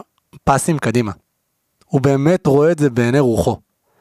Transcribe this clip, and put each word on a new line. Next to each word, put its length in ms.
פסים 340
קדימה. 340
הוא 140
באמת 460
רואה 260
את 60
זה 120
בעיני 300
רוחו. 360